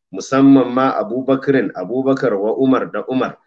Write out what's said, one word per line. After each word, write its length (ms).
musamman 600
ma 240
Abu 280
Bakrin, 520
Abubakar 560
wa 240
Umar 340
da 180
Umar. 380